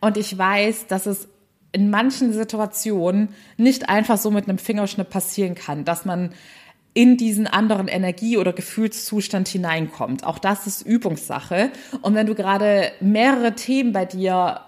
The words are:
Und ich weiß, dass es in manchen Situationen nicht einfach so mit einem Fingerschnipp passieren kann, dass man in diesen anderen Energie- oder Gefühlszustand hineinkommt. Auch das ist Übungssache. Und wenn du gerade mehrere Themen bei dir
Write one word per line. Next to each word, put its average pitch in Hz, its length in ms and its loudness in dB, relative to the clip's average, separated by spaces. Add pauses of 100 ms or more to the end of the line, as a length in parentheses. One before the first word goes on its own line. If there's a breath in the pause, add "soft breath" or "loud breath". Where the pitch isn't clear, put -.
Und 214 180 2
ich 202 180 -6
weiß, 202 500 0
dass 190 200 -4
es 196 220 -6 (440)
in 202 160 2
manchen 233 460 2
Situationen 208 960 0 (260 loud breath)
nicht 262 320 2
einfach 214 300 2
so 214 120 -2
mit 202 160 0
einem 185 120 -2
Fingerschnipp 202 500 -4
passieren 190 460 -2
kann, 147 320 -6
dass 170 180 -4
man 180 300 -4 (580 loud breath)
in 247 240 8
diesen 220 300 0
anderen 202 420 2
Energie- 190 480 0
oder 180 160 2
Gefühlszustand 208 960 -2
hineinkommt. 160 760 -4
Auch - 140 -4
das 202 280 -2
ist 196 160 -8
Übungssache. 196 880 -2 (320 loud breath)
Und 202 120 2
wenn 214 120 2
du 214 80 0
gerade 196 680 2
mehrere 233 540 4
Themen 254 380 -2
bei 190 120 0
dir 185 640 -2